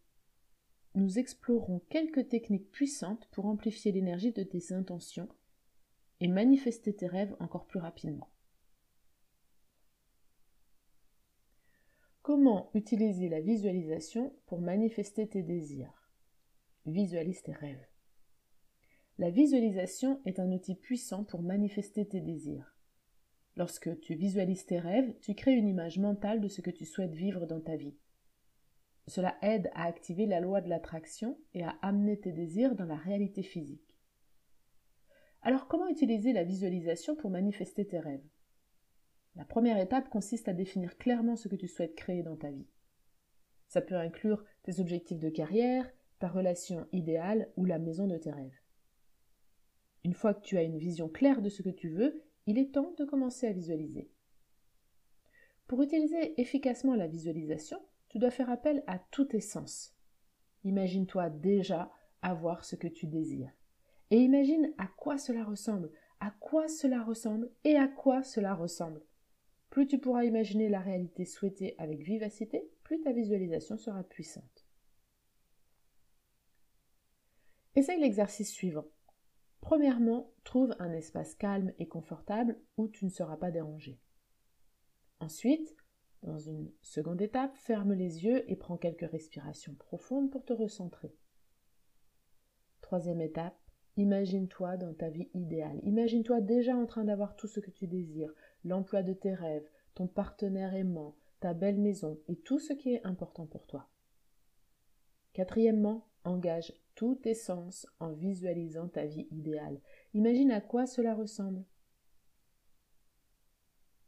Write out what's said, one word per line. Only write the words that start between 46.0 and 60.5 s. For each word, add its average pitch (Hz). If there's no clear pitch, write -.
ta 185
relation 175
idéale 180
ou 185
la 175
maison 165
de 175
tes 160
rêves. 135
Une 175
fois 208
que 208
tu -
as 170
une 160
vision 165
claire 269
de 202
ce 196
que 185
tu 175
veux, 254
il 214
est 269
temps 311
de 294
commencer 262
à 214
visualiser. 160
Pour 254
utiliser 311
efficacement 254
la 185
visualisation, 160
tu 220
dois 240
faire 247
appel 277
à 185
tous -
tes 226
sens. -